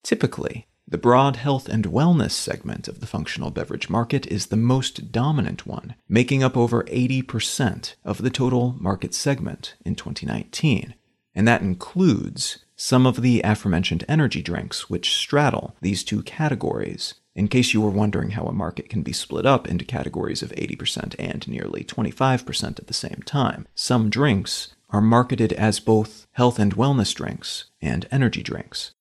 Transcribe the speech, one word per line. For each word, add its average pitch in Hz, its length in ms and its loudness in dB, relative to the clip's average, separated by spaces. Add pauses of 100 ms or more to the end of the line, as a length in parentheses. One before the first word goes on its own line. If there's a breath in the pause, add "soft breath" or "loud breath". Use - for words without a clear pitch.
Typically, - 640 -2 (200)
the 82 100 -6
broad 127 400 6
health 135 300 -2
and 110 180 0
wellness 139 460 4
segment - 560 -6
of - 120 -12
the - 80 -10
functional - 420 -6
beverage - 400 -8
market 117 380 -2
is 101 200 -4
the 107 100 0
most 123 540 0
dominant 131 540 0
one, - 300 -12 (120)
making 127 360 4
up 127 120 2
over 120 320 2
eighty 127 340 0
percent 113 800 -2
of - 180 -4
the 107 80 0
total 123 500 2
market 95 340 -2
segment - 720 -4
in - 120 -2
twenty - 300 -10
nineteen. - 680 -2 (400)
And 101 140 4
that 117 140 4
includes - 1000 0 (160)
some 127 300 4
of 120 160 2
the 120 220 4
aforementioned 95 640 0
energy 151 340 2
drinks, - 480 -6
which - 240 -2
straddle - 680 0
these 92 220 0
two - 200 -2
categories. - 880 -4 (220)
In 104 120 2
case 127 260 4
you 107 80 4
were 107 80 4
wondering 104 420 0
how 104 140 -4
a 80 60 -4
market 87 380 -6
can 95 140 -2
be - 100 -6
split 85 320 -4
up 135 220 4
into 87 180 -2
categories - 560 -6
of - 160 -10
eighty - 180 -6
percent - 420 -6
and - 300 -8
nearly - 360 -8
twenty-five 131 640 0
percent - 340 -6
at - 80 -20
the - 60 -10
same - 320 -8
time, - 500 -2
some 113 340 2
drinks 110 680 0 (140)
are 104 120 2
marketed 117 520 4
as 107 260 2
both 110 540 2
health 123 260 4
and 101 160 4
wellness 131 400 2
drinks - 500 -8 (160)
and 69 300 -2
energy 131 320 2
drinks. - 580 -10